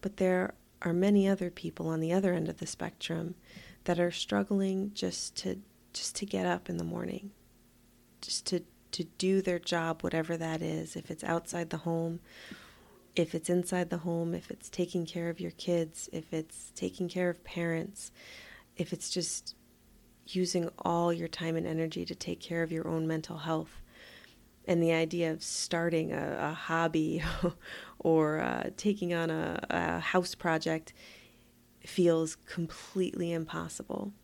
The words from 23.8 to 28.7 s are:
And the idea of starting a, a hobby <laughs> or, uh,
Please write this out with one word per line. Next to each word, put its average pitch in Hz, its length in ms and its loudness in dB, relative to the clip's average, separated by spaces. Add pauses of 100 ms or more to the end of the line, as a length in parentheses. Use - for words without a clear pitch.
And 170 140 6
the 165 120 6
idea 165 380 2
of 160 120 -6
starting 165 680 0
a, 151 300 -2
a 147 120 -2
hobby 165 680 2 (220)
<laughs> - 560 -6
or, 156 400 4
uh, 62 380 -2